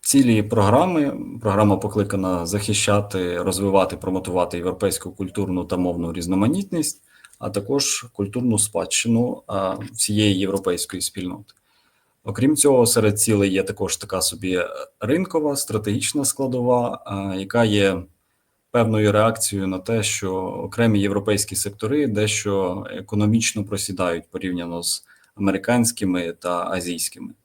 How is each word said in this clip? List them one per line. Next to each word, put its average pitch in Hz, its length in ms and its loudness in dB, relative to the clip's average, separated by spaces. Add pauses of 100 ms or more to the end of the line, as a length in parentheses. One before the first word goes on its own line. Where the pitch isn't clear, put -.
цілі 120 420 4
програми. 135 720 2 (240)
Програма 101 360 4
покликана 95 720 -2
захищати, 101 960 0
розвивати, 95 540 2
промотувати 90 600 -2
європейську 90 560 -4
культурну 92 520 -4
та 90 120 -4
мовну 85 360 -2
різноманітність, 120 920 -2 (360)
а 107 120 -8
також 110 640 -2
культурну 107 460 0
спадщину, 117 920 0
е, 95 260 -2 (160)
всієї 104 460 2
європейської 95 640 -2
спільноти. 92 520 -8 (720)
Окрім 131 300 2
цього, 131 300 6
серед 107 340 2
цілей 101 320 4
є 95 100 2
також 98 340 -4
така 95 240 -6
собі 90 420 -2 (380)
ринкова, 151 560 0
стратегічна 110 680 -2
складова, 123 840 0
е, 98 320 -4
яка 95 260 2
є 98 380 4 (680)
певною 110 420 4
реакцією 104 560 2
на 92 100 -4
те, 113 240 -2
що 95 340 -4
окремі 101 640 0
європейські 101 560 0
сектори 117 500 -2
дещо 101 840 0
економічно 104 720 0
просідають 92 680 -4
порівняно 87 520 -6
з - 220 -6 (300)
американськими 95 1000 0
та 87 380 -4
азійськими. 87 640 -6 (120)